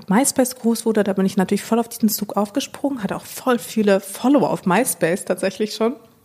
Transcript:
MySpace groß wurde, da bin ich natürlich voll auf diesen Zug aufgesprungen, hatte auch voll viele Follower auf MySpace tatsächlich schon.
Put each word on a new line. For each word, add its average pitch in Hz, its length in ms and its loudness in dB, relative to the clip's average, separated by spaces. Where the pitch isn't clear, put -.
MySpace 247 480 2
groß 226 300 -2
wurde, 214 180 2
da 202 100 0
bin 190 120 2
ich 196 120 0
natürlich 196 260 0
voll 226 160 0
auf 233 100 -2
diesen - 200 0
Zug - 260 -6
aufgesprungen, 262 640 -4
hatte 190 140 -4
auch - 100 -10
voll - 320 -2
viele 208 440 2
Follower 240 480 2
auf - 160 -4
MySpace 185 600 0
tatsächlich 196 480 -2
schon. 226 220 -2